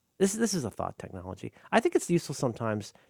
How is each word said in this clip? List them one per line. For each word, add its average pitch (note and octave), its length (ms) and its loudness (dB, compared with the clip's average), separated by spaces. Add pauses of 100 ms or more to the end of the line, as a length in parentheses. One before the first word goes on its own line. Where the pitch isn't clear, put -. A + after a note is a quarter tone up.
(180)
this, G3 140 4
this A3 200 0
is D#3+ 120 -2
a G2+ 60 -4
thought - 280 -6
technology. F#2 540 -10 (180)
I G3+ 80 6
think E4+ 160 4
it's - 160 0
useful E3 240 2
sometimes A2 580 -2 (180)